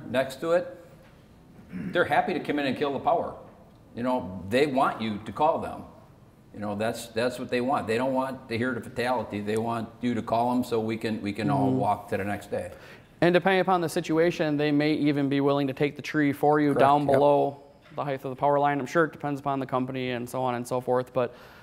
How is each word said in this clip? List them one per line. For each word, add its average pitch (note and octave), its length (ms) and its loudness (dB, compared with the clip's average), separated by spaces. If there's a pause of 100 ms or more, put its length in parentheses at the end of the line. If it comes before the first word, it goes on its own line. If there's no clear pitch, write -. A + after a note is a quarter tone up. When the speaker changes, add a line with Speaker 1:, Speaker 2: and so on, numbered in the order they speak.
(100)
Speaker 1:
next C3 320 -2
to E3 100 0
it, F3 140 2 (1080)
they're F3 320 -2
happy F3 300 0
to C#3+ 60 -4
come D3 180 -2
in C#3+ 80 -2
and B2+ 100 -2
kill C#3+ 160 -2
the B2+ 80 -4
power. D#3 340 0 (600)
You A#2 60 -6
know, G2 480 -4
they C3+ 160 4
want C#3 340 0
you A2 240 -4
to G#2+ 80 -10
call D3+ 280 2
them. - 220 -10 (720)
You G2+ 80 -14
know, G#2 160 -4
that's, A2+ 320 -4
that's B2 300 -2
what B2 120 -8
they B2 100 0
want. A#2+ 260 0
They A2 100 0
don't C3 160 0
want C3 360 -4
to A2+ 100 -4
hear B2 160 0
the A2+ 60 -6
fatality. A2 600 -4
They G#2 160 -2
want A2+ 320 -2 (120)
you B2 140 0
to A2 80 -2
call A#2+ 300 0
them B2 100 0
so A#2 160 0
we A2 180 -2
can, A2 260 -4
we G2+ 100 -2
can G#2+ 180 -2
all C3+ 180 2
Speaker 2:
Mm-hmm. C3 100 2
Speaker 1:
walk G#2 320 -2
to G#2+ 60 -2
the F#2+ 80 -2
next G2+ 260 -6
day. F#2 200 -6 (500)
Speaker 2:
And E3+ 120 4
depending F#3 280 4
upon F3+ 200 2
the E3 80 -2
situation, D#3+ 680 2
they D3 140 2
may D3 240 4
even C#3+ 340 2
be C#3 120 2
willing C#3+ 280 2
to C3 40 -4
take D3 240 -2
the C3 60 -12
tree D3 300 0
for D3+ 280 4
you D3 80 4
Speaker 1:
Correct, C3+ 120 4
Speaker 2:
down C#3+ 260 8
Speaker 1:
yep. C#3+ 60 2
Speaker 2:
below C#3+ 480 4 (360)
the C3+ 80 -4
height C#3 200 -6
of C#3 60 -6
the B2+ 60 -8
power C#3+ 220 2
line. C#3+ 220 2
I'm C3 60 -4
sure E3 180 2
it D3+ 80 -4
depends C#3+ 280 -6
upon C#3 200 -2
the C3 60 -6
company B2+ 440 -4
and A#2+ 180 -6
so C3 140 -6
on B2 140 -2
and A#2+ 100 -6
so B2+ 140 -2
forth, B2+ 320 0
but B2 220 -2 (280)